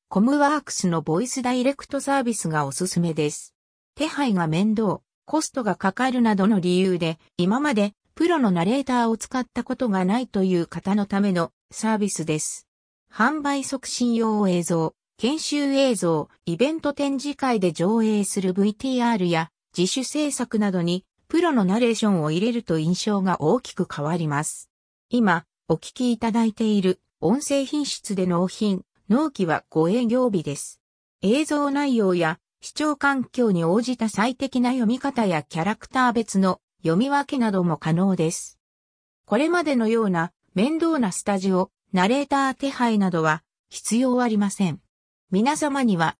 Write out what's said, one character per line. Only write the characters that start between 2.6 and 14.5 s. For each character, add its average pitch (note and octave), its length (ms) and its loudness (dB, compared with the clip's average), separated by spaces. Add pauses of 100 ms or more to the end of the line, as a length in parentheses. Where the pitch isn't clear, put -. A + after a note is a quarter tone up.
お C3+ 60 -6
す F#3 160 -4
す F3+ 120 -2
め E3+ 140 0
で D3+ 160 0
す。 - 240 -14 (420)
手 D4+ 120 -2
配 C#4 260 -2
が F3 140 0
面 G3 280 2
倒、 G#3 260 0 (240)
コ D#4 160 -2
ス - 100 -6
ト B3+ 120 -6
が G3+ 120 0
か - 160 -2
か C4 180 -2
る B3 140 0
な A3 120 4
ど F#3+ 120 2
の G#3+ 120 4
理 F3+ 200 2
由 F#3 180 2
で、 E3 220 -4 (180)
今 G3 220 2
ま D4 160 0
で G3+ 180 0 (220)
プ D#4+ 120 0
ロ E4+ 120 2
の A#3 100 4
ナ E3+ 160 2
レ B3 140 0
ー C4+ 40 -2
タ B3 220 0
ー - 40 0
を A3+ 80 0
使 - 220 -6
っ B3 60 -4
た - 180 -8
こ B3+ 120 -6
と B3+ 120 -2
が F#3+ 180 0
な G3 120 2
い B3+ 100 -4
と F#3+ 160 -2
い F#3 120 2
う E3+ 100 0
方 F#3+ 300 -4
の G#3 100 0
た G3 160 -2
め G3+ 100 2
の F3 200 -2 (180)
サ A3 260 -2
ー - 40 0
ビ G#3 100 0
ス D#3+ 160 -6
で D#3 140 0
す。 - 260 -10 (480)
販 C#4+ 280 0
売 C#4 220 -2
促 C4 240 -8
進 A#3+ 280 0
用 G#3+ 320 2
映 F3 160 2